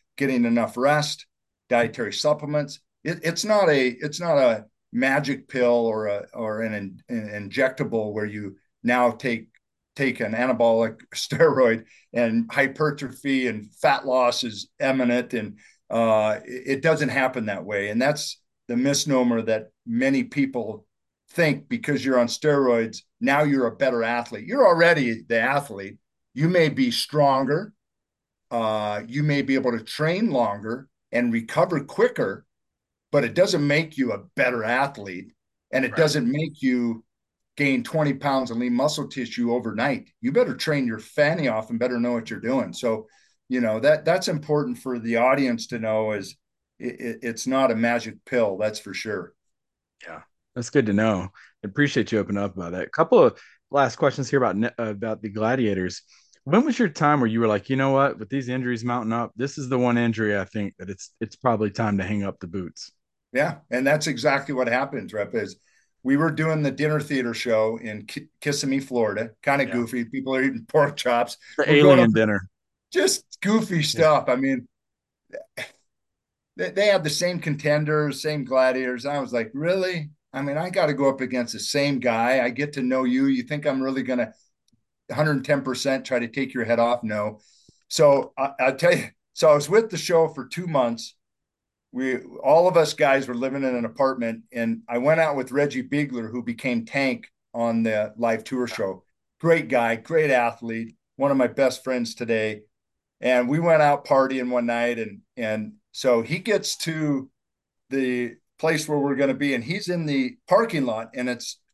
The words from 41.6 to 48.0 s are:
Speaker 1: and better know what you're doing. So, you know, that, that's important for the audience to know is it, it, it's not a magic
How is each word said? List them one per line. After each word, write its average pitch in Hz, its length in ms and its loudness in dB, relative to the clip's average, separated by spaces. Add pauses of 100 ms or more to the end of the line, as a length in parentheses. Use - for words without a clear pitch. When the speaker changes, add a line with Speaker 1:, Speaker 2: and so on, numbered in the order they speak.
Speaker 1:
and 117 100 -4
better 123 200 0
know 120 140 0
what 113 160 -6
you're 104 100 -8
doing. 113 340 -2
So, 110 340 -4 (420)
you 127 120 0
know, 110 200 0
that, 151 240 4
that's 180 220 2
important 147 520 -2
for 127 200 -6
the 113 180 -2
audience 127 500 2
to 120 120 -6
know 110 340 0
is 98 220 -8 (440)
it, 117 200 -10
it, 113 220 -8
it's 117 260 -8
not 131 240 2
a 110 40 -2
magic 117 500 -2